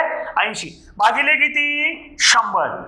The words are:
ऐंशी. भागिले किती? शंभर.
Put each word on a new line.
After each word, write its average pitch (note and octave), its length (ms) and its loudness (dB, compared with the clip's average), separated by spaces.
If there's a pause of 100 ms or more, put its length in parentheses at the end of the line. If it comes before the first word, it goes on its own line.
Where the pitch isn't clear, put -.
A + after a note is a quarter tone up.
(400)
ऐंशी. G#3 560 -6
भागिले B3 380 2
किती? D4 880 -2
शंभर. F#3+ 480 2 (200)